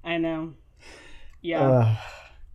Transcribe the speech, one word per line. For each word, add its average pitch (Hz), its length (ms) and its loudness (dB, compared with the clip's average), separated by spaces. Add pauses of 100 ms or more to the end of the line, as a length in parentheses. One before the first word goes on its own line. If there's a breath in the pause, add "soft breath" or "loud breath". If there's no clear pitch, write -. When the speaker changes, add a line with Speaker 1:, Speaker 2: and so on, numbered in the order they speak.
Speaker 1:
I 170 140 -4
know. 165 340 -4 (880 loud breath)
Yeah. 170 260 -2
Speaker 2:
Ugh. 117 280 6 (580 loud breath)